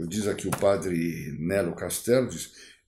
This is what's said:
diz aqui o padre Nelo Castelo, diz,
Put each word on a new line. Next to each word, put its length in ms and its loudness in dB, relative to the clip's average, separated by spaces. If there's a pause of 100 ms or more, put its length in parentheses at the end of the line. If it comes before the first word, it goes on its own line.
diz 180 -2
aqui 220 -2
o 40 -2
padre 840 0
Nelo 380 0
Castelo, 540 2
diz, 240 -10 (340)